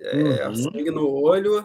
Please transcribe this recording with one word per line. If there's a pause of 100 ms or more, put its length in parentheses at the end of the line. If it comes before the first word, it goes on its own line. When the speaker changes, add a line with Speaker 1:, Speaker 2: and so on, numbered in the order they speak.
Speaker 1:
É,
Speaker 2:
Uhum.
Speaker 1:
sangue
no
olho